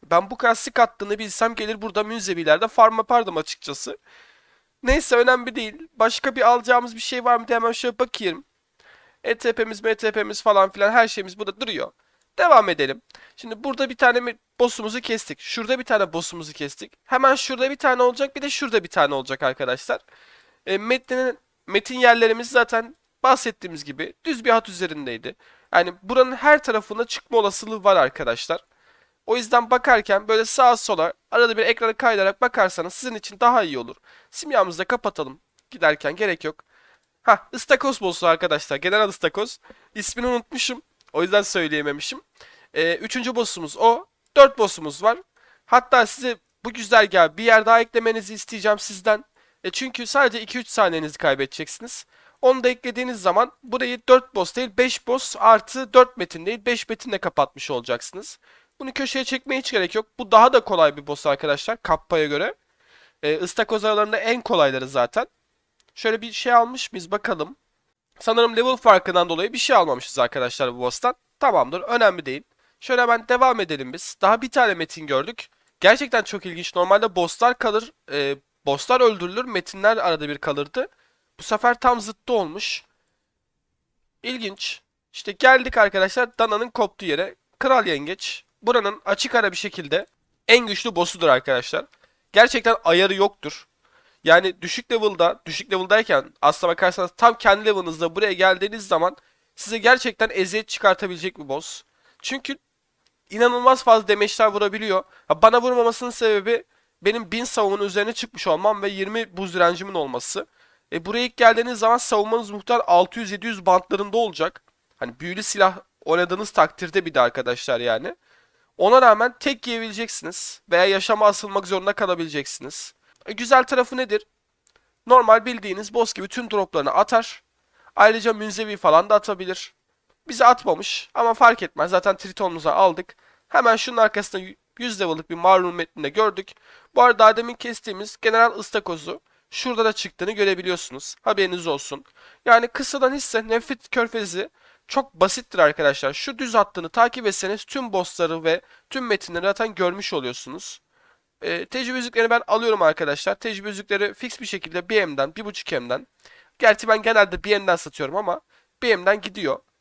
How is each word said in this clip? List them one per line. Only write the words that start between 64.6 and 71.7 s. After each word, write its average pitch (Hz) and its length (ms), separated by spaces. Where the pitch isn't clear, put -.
zaten. 135 380
Şöyle 220 260
bir 220 120
şey 240 200
almış 240 400
mıyız 180 180
bakalım. 202 460
Sanırım 233 360
level 247 200
farkından 185 520
dolayı 175 240
bir 240 60
şey 262 180
almamışız 143 420
arkadaşlar 123 560
bu 123 60
boss'tan. 123 340
Tamamdır, 175 400